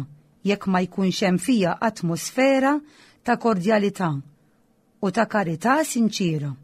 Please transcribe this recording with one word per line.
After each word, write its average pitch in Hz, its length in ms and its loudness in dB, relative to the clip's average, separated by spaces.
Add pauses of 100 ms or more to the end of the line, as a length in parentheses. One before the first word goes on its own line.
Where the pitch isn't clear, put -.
(460)
jekk 196 220 -2
ma 185 140 2
jkunx 185 400 -2
hemm 180 160 2
fiha 185 400 2
atmosfera 262 960 0 (500)
ta' 240 140 0
kordjalità 202 760 0 (880)
u 196 100 0
ta' 214 180 0
karità 208 560 0
sinċira. 175 640 -2 (120)